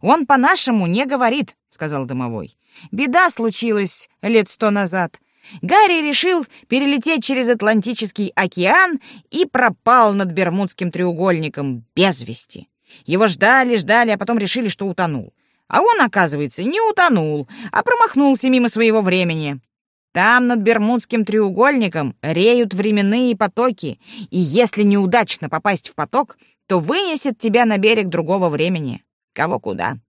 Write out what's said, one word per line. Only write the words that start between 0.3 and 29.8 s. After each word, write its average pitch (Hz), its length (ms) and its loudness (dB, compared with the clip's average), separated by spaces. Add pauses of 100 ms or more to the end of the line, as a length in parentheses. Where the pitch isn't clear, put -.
не 196 180 0
говорит», — 262 540 -2 (100)
сказал 147 380 -8
домовой. 120 500 -8 (340)
«Беда 277 380 0
случилась 220 800 -4 (140)
лет 214 260 2
сто 214 220 -2
назад. 185 500 -2 (400)
Гарри 359 400 4
решил 302 460 0 (220)
перелететь 277 540 0
через 254 280 -2
Атлантический 214 840 -2
океан 254 640 2 (320)
и 330 140 0
пропал 240 680 2
над 190 180 -2
Бермудским 180 580 -2
треугольником 160 920 -4 (100)
без 170 280 0
вести. - 460 -16 (360)
Его 190 220 2
ждали, 233 500 2
ждали, 220 360 2
а 202 40 -2
потом 220 220 -4
решили, 214 300 -4
что 196 180 -8
утонул. 160 480 -6 (340)
А - 120 2
он, 440 200 2
оказывается, 160 640 -2
не 311 180 -2
утонул, 247 680 0 (240)
а - 100 0
промахнулся 285 680 2
мимо 247 200 4
своего 220 320 2
времени. 165 600 -2 (520)
Там 233 340 4
над 240 140 0
Бермудским 226 640 0
треугольником 202 1000 0
реют 202 500 2
временные 208 640 0
потоки, 202 640 -4 (320)
и - 80 -4
если 185 440 2
неудачно 202 680 0
попасть 170 400 -4
в - 60 -20
поток, - 440 -4 (280)
то 180 120 0
вынесет 285 600 -2
тебя 226 260 2
на 214 140 0
берег 214 300 2
другого 170 400 -2
времени. 151 540 -4 (300)
Кого 160 260 -4
куда. 104 380 -4 (120)